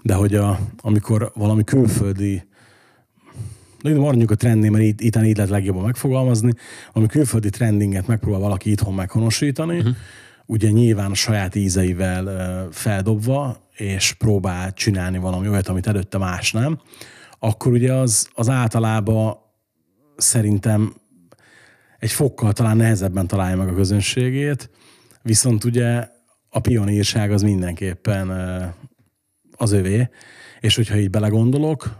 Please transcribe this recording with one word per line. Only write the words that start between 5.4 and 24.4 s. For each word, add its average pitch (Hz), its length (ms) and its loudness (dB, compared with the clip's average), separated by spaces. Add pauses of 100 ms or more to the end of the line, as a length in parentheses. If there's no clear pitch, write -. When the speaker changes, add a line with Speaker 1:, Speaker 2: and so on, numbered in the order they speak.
Speaker 1:
legjobban 95 320 -2
megfogalmazni, 127 680 0 (420)
ami 110 140 2
külföldi 113 420 0
trendinget 101 580 0
megpróbál 107 320 0
valaki 101 320 -2
itthon 98 220 0
meghonosítani, 120 840 -2
Speaker 2:
Mhm. 120 120 0 (560)
Speaker 1:
ugye 110 240 0
nyilván 104 420 2
a 98 40 -4
saját 98 400 -2
ízeivel, 92 720 0
ö, 92 440 -6
feldobva, 113 840 -2 (180)
és 98 380 -2
próbál 92 600 -2
csinálni 92 440 -2
valami 92 320 -2
olyat, 98 180 0
amit 92 200 -2
előtte 101 300 -4
más 92 340 -4
nem, 135 280 -2 (600)
akkor 113 320 0
ugye 123 220 2
az, 131 400 0
az 117 160 0
általában 110 880 0 (800)
szerintem 107 760 0 (1080)
egy 113 120 -4
fokkal 120 420 0
talán 110 240 2
nehezebben 98 500 0
találja 92 300 -2
meg 95 100 0
a 92 80 -2
közönségét, 123 960 -2 (520)